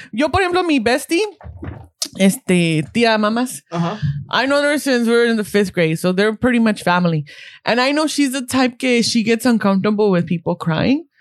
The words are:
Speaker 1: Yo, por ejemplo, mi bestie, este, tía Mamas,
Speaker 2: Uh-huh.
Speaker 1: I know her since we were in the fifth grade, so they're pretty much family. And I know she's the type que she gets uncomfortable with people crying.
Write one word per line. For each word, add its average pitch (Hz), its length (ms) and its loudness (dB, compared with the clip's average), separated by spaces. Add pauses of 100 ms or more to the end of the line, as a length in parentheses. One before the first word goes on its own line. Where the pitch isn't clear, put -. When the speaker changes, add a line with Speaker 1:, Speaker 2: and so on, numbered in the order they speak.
(120)
Speaker 1:
Yo, 277 160 0
por 381 140 0
ejemplo, 359 240 0
mi 302 140 2
bestie, 285 420 0 (1000)
este, 175 640 2 (100)
tía 226 260 2
Mamas, 226 440 -2 (100)
Speaker 2:
Uh-huh. 170 240 -2 (340)
Speaker 1:
I 226 140 0
know 285 180 0
her 285 160 0
since 240 300 0
we 233 60 2
were 233 100 4
in 233 140 2
the 196 60 -4
fifth 202 280 0
grade, 160 260 0
so 180 140 0
they're 208 240 0
pretty 240 220 0
much 220 240 0
family. 175 420 0 (400)
And 233 160 0
I 262 120 2
know 302 140 0
she's 277 260 -2
the 269 120 -4
type 254 340 -2
que 247 240 0
she 226 200 0
gets 226 240 0
uncomfortable 202 640 2
with 175 160 2
people 170 280 -4
crying. 170 520 0 (140)